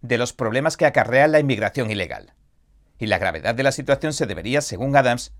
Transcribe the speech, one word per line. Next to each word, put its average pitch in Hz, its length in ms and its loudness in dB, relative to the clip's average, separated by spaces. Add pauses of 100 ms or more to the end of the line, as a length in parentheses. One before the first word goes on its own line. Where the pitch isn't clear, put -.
de 120 160 -2
los 120 160 -2
problemas 131 460 -2
que 160 80 4
acarrea 135 420 4
la 156 120 4
inmigración 113 500 -2
ilegal. 65 420 -6 (680)
Y 110 100 -6
la 98 100 2
gravedad 87 360 -2
de 131 100 -2
la 135 80 2
situación 139 420 -2
se 147 100 -2
debería, 104 380 -4
según 135 340 -2
Adams 123 440 2